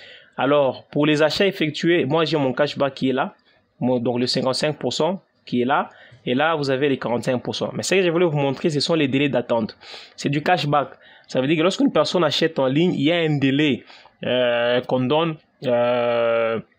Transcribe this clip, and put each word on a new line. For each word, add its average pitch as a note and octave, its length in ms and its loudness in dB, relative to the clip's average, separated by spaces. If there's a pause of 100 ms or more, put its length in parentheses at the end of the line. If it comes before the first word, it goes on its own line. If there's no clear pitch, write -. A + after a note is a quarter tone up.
(420)
Alors, C3+ 440 2
pour D3 200 0
les D3+ 160 4
achats D#3 240 2
effectués, E3+ 600 0
moi, D#3+ 180 0
j'ai D#3 140 0
mon C3 160 0
cashback C#3+ 400 -2
qui C3 160 -2
est B2+ 40 0
là. D3+ 200 -2 (480)
Mon, B2+ 180 0
donc, A#2+ 220 -2
le B2+ 40 0
cinquante-cinq C3 520 -2
pour B2 160 -4
cent F3 280 -2 (240)
qui B2 160 -2
est A#2+ 40 0
là. D#3 240 0 (360)
Et B2+ 80 -2
là, D#3 220 2
vous C#3+ 140 -2
avez C#3 180 0
les C3 100 0
quarante-cinq A#2 460 -2
pour A2+ 120 -8
cent. - 180 -4
Mais G#2+ 100 -6
ce F3+ 120 0
que G3 60 4
je F3 80 2
voulais F3 160 2
vous D3 120 0
montrer, C#3 320 0
ce D3 100 -2
sont E3+ 140 -2
les D3 160 2
délais C3+ 180 2
d'attente. A#2+ 500 -2 (380)
C'est - 140 -4
du D3 120 -2
cashback. D3 500 0 (360)
Ça C3 140 -2
veut C3 60 0
dire D#3+ 100 2
que D#3 60 2
lorsqu'une G3 280 2
personne E3 320 2
achète D#3+ 340 0
en C3+ 100 2
ligne, D#3 260 2
il - 80 -4
y D3 100 2
a F3 60 0
un D#3 200 0
délai, C3+ 460 2 (400)
euh, A#2+ 560 2
qu'on B2+ 220 -2
donne, D#3 340 0 (300)
euh, A#2+ 960 0 (180)